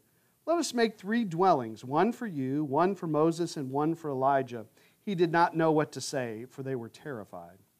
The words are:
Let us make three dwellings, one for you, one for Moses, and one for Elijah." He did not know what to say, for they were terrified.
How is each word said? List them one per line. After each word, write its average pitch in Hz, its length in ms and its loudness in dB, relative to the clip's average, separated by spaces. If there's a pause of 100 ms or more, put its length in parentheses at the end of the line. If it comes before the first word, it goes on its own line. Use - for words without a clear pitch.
(460)
Let 339 120 2
us 247 160 -4
make 226 220 2
three 226 280 -2
dwellings, 156 600 2
one 165 280 2
for 233 140 -10
you, 147 380 -2
one 160 300 2
for 180 120 -8
Moses, 165 500 0
and 131 140 -6
one 151 240 0
for 156 160 -8
Elijah." 131 560 0 (340)
He 190 140 -6
did 170 160 2
not 170 260 4
know 160 140 4
what 151 220 2
to 131 80 -10
say, 120 480 -6
for - 140 -12
they 131 140 -6
were 117 120 -10
terrified. 98 720 -14 (220)